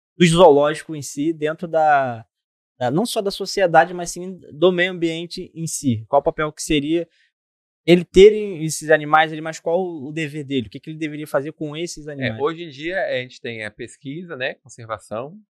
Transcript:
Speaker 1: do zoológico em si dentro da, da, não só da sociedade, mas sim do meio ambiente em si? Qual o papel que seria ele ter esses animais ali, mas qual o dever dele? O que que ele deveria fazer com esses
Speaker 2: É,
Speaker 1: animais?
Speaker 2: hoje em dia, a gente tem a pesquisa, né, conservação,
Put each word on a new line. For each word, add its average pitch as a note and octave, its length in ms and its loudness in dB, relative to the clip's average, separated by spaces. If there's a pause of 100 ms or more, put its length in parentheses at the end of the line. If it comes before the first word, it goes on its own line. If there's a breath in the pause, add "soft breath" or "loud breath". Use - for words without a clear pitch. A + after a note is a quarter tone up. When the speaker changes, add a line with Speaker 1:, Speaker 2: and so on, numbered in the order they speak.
(160)
Speaker 1:
do F3 100 6
zoológico D#3 680 6
em D3 80 -10
si D3 300 -4
dentro D#3 340 -6
da, C#3+ 600 2 (520)
da, B2+ 120 -2
não F#3 160 0
só A3+ 160 -4
da G3 80 0
sociedade, F3+ 640 2
mas F3 160 -8
sim F3+ 280 -12 (140)
do D#3+ 180 4
meio F3+ 220 0
ambiente E3+ 640 -6
em E3 120 -8
si? A#2 420 -2
Qual C#3+ 120 2
o - 40 -2
papel D#3 280 -4
que - 100 -14
seria D#3 460 -2 (800)
ele F3 180 6
ter G3+ 280 8 (300)
esses D#3 280 -4
animais D#3 420 2
ali, D#3 80 -8
mas D#3+ 180 -10
qual E3+ 260 -2
o D#3 280 -10
dever D3+ 320 -8
dele? C3 240 -4
O - 20 -20
que C3+ 80 -16
que D#3+ 120 -16
ele D#3 80 -14
deveria D3+ 280 -8
fazer D3+ 260 -4
com D3+ 240 -10
esses D#3+ 300 -10
Speaker 2:
É, D3+ 60 -12
Speaker 1:
animais? B2 280 -6
Speaker 2:
hoje D#3+ 240 -2
em E3 40 -14
dia, D#3+ 360 -8
a C#3 180 -4
gente B2+ 180 -18
tem A2+ 240 -10
a G#2 60 -10
pesquisa, D3 680 -14
né, C3 180 -8
conservação, A#2 840 -12 (140)